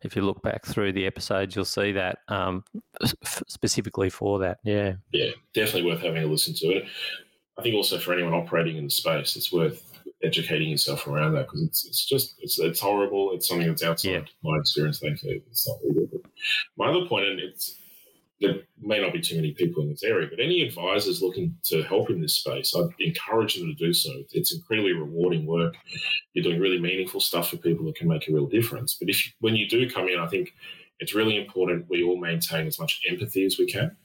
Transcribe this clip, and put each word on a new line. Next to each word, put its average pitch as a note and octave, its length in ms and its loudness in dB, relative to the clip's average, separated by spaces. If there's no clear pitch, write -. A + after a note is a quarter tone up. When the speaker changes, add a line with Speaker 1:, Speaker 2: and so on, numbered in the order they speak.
Speaker 1:
If - 140 -6
you G2+ 60 2
look G2 200 0
back - 240 -4
through G2+ 260 0
the F#2+ 140 0
episodes, F#2+ 480 -2
you'll G2 100 0
see G2+ 280 0
that, F#2 260 0
um, F#2 360 -2
s-, - 120 0
f-, - 220 -6
specifically G2+ 640 -2
for G2+ 300 0
that. F2+ 240 0
Yeah. G2+ 300 2
Speaker 2:
Yeah, A#2 180 0
definitely F2+ 360 2
worth E2 120 -2
having D#2+ 220 0
a - 20 2
listen D#2 300 0
to D#2+ 100 0
it. F#2+ 80 -2
I F#2+ 40 -10
think A#2+ 120 2
also F#2+ 240 2
for F2 160 -2
anyone E2+ 200 2
operating E2 440 0
in D2+ 60 -4
the C#2+ 60 -4
space, D#2 460 0
it's - 160 -4
worth E2 360 0
educating D#2+ 460 0
yourself C#2+ 360 -2
around D2+ 280 2
that - 140 0
'cause D2+ 140 -4
it's, - 220 0
it's - 220 -4
just, - 340 0
it's, - 180 -2
it's E2 220 2
horrible. G2 520 2
It's F2+ 160 -2
something F2 200 2
that's D#2+ 140 0
outside E2+ 280 0
Speaker 1:
Yeah. E2+ 140 -2
Speaker 2:
my D#2 160 2
experience, D2 420 0
thankfully. - 500 -4
It's - 180 -2
not - 160 -4
really - 220 2
good. - 180 -10
My G#2+ 120 0
other F3+ 180 2
point, G2 200 0
and G2 140 -2
it's, - 380 -8
there F#2 200 2
may G#2 200 0
not F2+ 120 0
be F2 80 -2
too E2+ 160 -2
many D#2 160 0
people E2 320 2
in D2 60 -2
this D2 120 -6
area, F#2 260 2
but - 120 -8
any C3 220 2
advisors - 600 0
looking F2 420 0
to D#2+ 180 2
help G#2 280 2
in F2+ 100 0
this D2+ 140 0
space, C2+ 400 -2
I'd F2 140 2
encourage G#2+ 580 0
them F2 120 -4
to D#2 60 -4
do E2 180 2
so. - 180 0
It's - 200 0
incredibly G2 400 0
rewarding E2 540 0
work. E2 300 2
You're F2+ 80 0
doing E2+ 180 2
really F#2 200 2
meaningful F#2 400 -2
stuff - 300 0
for F2+ 60 -8
people E2 300 0
that D#2 100 -4
can E2+ 120 0
make D#2+ 200 0
a D#2 40 2
real D2 160 4
difference. A2+ 460 0
But F2+ 160 -4
if, - 300 -2
when A2 140 4
you G#2 140 0
do B2 200 2
come F#2 200 -2
in, F2+ 100 0
I F2 80 -2
think F2+ 280 -2
it's - 160 -6
really A2 220 4
important F2+ 520 0
we F2 140 2
all F2+ 140 4
maintain E2 500 -2
as D#2 140 -6
much D#2+ 280 -4
empathy G2 360 0
as F#2+ 140 0
we F#2 80 4
can A#2+ 380 -2